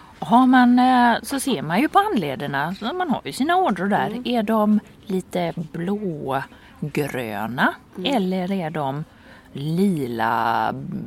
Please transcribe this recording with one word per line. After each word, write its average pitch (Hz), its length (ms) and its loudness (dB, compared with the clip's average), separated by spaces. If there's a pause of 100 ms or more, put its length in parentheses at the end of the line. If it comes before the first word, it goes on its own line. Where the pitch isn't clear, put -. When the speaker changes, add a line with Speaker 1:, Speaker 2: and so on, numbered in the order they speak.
(200)
Speaker 1:
Har 247 280 6
man, 247 320 6
eh, 247 440 4
så 269 160 -4
ser 208 220 -2
man 160 200 -2
ju 311 80 2
på 370 100 4
handlederna, 151 760 -2
så 208 180 -10
man 359 160 -4
har - 160 -2
ju 139 60 -8
sina 302 260 0
ådror 208 300 2
där. 185 200 2
Speaker 2:
Mm. 226 180 -6
Speaker 1:
Är 233 180 0
de 214 360 4 (260)
lite 180 480 -4 (180)
blågröna 143 2000 -4 (240)
Speaker 2:
Mm. 226 180 -2
Speaker 1:
eller 185 360 -2
är 180 180 -4
de 151 340 -4 (500)
lila 117 1160 0 (360)